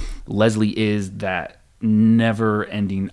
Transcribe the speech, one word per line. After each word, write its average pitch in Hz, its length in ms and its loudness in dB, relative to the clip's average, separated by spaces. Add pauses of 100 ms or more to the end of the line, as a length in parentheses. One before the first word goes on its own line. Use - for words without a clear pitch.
(280)
Leslie 107 520 2
is 104 380 0
that 92 400 -6 (260)
never-ending 107 1300 2